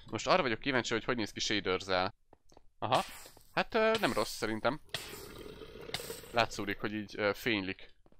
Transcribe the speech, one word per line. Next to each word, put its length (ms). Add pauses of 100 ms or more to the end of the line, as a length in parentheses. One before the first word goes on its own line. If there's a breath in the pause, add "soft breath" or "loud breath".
(100)
Most 160
arra 160
vagyok 180
kíváncsi, 320
hogy 120
hogy 120
néz 160
ki 80
shaderzel. 760 (640)
Aha. 260 (500)
Hát, 200
ö, 260
nem 120
rossz 240
szerintem. 440 (1500)
Látszódik, 500
hogy 140
így, 240
ö, 160
fénylik. 600 (260)